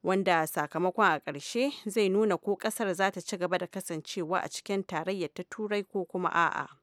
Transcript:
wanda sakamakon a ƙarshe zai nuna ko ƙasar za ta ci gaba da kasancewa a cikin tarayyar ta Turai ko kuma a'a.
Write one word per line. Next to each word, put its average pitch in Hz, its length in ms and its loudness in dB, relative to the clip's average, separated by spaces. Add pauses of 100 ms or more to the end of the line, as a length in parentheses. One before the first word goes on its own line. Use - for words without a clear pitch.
wanda 175 440 4
sakamakon 170 560 0 (140)
a - 20 -4
ƙarshe 233 540 -2 (120)
zai 208 240 2
nuna 202 280 4
ko 202 180 -2
ƙasar 214 400 -2
za 190 160 2
ta 185 80 -8
ci - 180 -6
gaba 180 200 0
da 175 100 -2
kasancewa 175 760 -4
a - 20 -6
cikin - 380 -4
tarayyar 175 480 -4
ta 180 160 -8
Turai 208 340 -4
ko 190 220 -4
kuma 180 240 -2
a'a. - 380 2 (160)